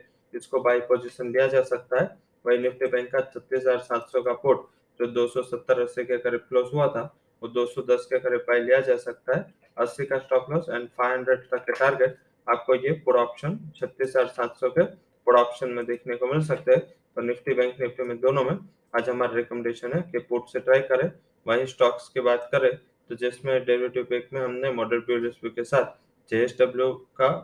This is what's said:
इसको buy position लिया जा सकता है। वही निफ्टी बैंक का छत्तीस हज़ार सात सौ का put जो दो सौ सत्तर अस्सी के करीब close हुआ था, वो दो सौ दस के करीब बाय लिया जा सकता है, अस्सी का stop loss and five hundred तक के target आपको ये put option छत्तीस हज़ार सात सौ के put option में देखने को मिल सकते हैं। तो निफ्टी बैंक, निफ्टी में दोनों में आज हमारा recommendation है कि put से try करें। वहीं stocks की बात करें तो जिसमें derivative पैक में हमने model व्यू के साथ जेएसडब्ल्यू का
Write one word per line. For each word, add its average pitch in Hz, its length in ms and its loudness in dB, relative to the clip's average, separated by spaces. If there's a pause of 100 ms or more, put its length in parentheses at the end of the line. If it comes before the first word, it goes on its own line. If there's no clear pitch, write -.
(340)
इसको 120 280 -4
buy 123 180 2 (100)
position 120 420 -2
लिया 131 160 4
जा 131 160 2
सकता 127 380 -2
है। 196 160 -4 (280)
वही 123 120 4
निफ्टी 123 340 -2
बैंक 123 200 -2
का 135 120 0
छत्तीस 131 360 -6
हज़ार 127 200 2
सात 120 320 -6
सौ 127 100 0
का 120 140 -2
put - 320 0 (320)
जो 120 80 -2
दो 120 200 0
सौ 127 160 -4
सत्तर 123 380 0
अस्सी 123 240 -4
के 123 120 -2
करीब 120 320 -4
close 123 240 0
हुआ 143 140 2
था, 117 280 -6 (260)
वो 113 80 -10
दो 120 160 0
सौ 120 240 -8
दस 123 160 2
के 131 140 0
करीब 123 280 0
बाय 120 120 4
लिया 123 220 4
जा 131 160 2
सकता 123 400 -4
है, - 160 -8 (240)
अस्सी 123 280 -2
का 135 140 -2
stop 127 320 0
loss 165 180 0
and 120 180 -6
five 123 260 -2
hundred 127 380 0
तक 123 140 -4
के 120 80 -2
target 131 440 2 (300)
आपको 120 280 2
ये 131 160 0 (140)
put 123 100 4
option 147 420 0 (180)
छत्तीस 131 340 -6
हज़ार 127 180 2
सात 120 320 -6
सौ 127 100 0
के 160 140 2
put - 520 0
option 123 340 2
में 120 160 -6
देखने 120 300 -6
को 123 120 -4
मिल 151 180 0
सकते 131 260 0
हैं। 151 100 6
तो - 400 -12
निफ्टी 120 320 -2
बैंक, 123 280 0
निफ्टी 127 220 -4
में 120 160 -6
दोनों 131 240 2
में 147 140 -2 (380)
आज 117 140 -2
हमारा 123 260 -2
recommendation 120 580 -6
है 170 80 0 (100)
कि 123 80 -2
put 120 300 -6
से 127 100 -4
try 131 220 4
करें। 135 300 0 (340)
वहीं 120 200 0
stocks 127 440 0
की 131 120 -4
बात 120 300 0
करें 131 240 2 (340)
तो 120 60 -8
जिसमें 123 380 -4 (120)
derivative 123 440 0
पैक 123 240 -4
में 135 80 -4
हमने 127 300 -4
model 117 380 -2
व्यू 117 400 -2
के 117 140 -6
साथ 127 320 0 (360)
जेएसडब्ल्यू 123 600 2 (260)
का 131 120 4 (140)